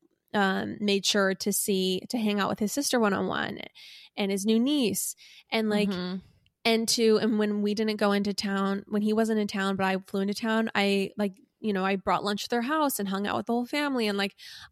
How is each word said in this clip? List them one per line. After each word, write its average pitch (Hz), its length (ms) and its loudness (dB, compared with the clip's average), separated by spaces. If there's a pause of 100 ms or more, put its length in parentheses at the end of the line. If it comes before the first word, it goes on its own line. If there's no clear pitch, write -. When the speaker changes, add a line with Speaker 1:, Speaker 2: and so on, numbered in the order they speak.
(340)
Speaker 1:
um, 196 460 0
made 202 260 2
sure 190 300 2
to 202 160 -2
see, 185 580 0
to 254 80 -2
hang 208 220 0
out 190 100 0
with - 80 -2
his 208 140 -2
sister 269 280 0
one-on-one 196 600 0 (560)
and 196 160 0
his 196 120 -2
new 220 140 4
niece 254 560 0 (360)
and, 220 200 0
like, 208 180 2
Speaker 2:
Mm-hmm. 180 280 -4 (480)
Speaker 1:
and 226 240 2
to, 220 300 4
and 220 200 2
when 208 240 0
we 208 120 0
didn't 214 220 0
go 208 160 2
into 202 220 0
town, 196 540 -2
when 208 140 0
he 214 100 2
wasn't 220 280 2
in 208 60 0
town, 196 300 -2
but 190 100 0
I 190 200 0
flew 196 160 -4
into 202 120 -2
town, 220 400 0
I, 196 420 2
like, 202 240 -4 (200)
you 214 120 -2
know, 185 120 0
I 196 120 0
brought 185 280 0
lunch 202 200 -2
to - 40 -10
their 240 140 0
house 294 360 0
and 202 100 -4
hung 196 180 -2
out - 100 -2
with 220 100 -4
the 233 60 -2
whole 240 140 0
family. 277 420 0
And, 202 100 0
like, 202 160 -2 (380)